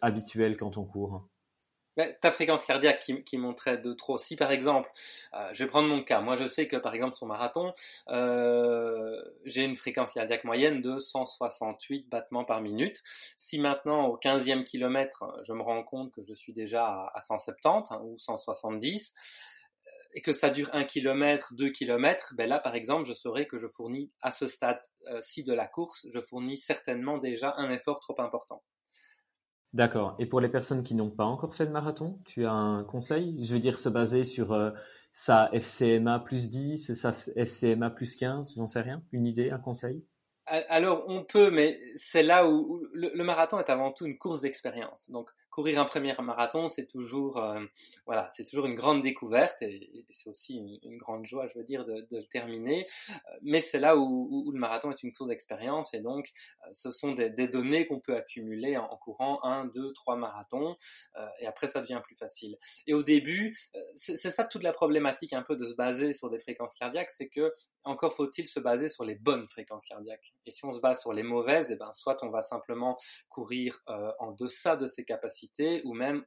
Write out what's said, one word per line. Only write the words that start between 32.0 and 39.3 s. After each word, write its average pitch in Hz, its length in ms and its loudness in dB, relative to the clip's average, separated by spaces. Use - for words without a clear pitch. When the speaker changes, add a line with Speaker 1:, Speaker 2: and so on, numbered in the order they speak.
Speaker 1:
tu 117 180 0
as 110 60 2
un 104 320 2
conseil ? 151 600 -2
Je 117 120 0
veux 117 40 6
dire, 123 160 4
se - 140 2
baser 120 340 4
sur, 110 300 0
euh, 107 160 4
sa 110 380 8
F 113 120 2
C 117 300 4
M 113 140 6
A 120 120 4
plus 123 280 -4
dix, 139 440 -4
et - 20 0
sa 117 180 0
F - 360 0
C 120 220 2
M 113 120 6
A 117 80 2
plus 117 260 -2
quinze, 139 400 -2
j'en 113 120 -4
sais 117 140 -2
rien. 135 200 -6
Une 123 140 2
idée, 120 240 2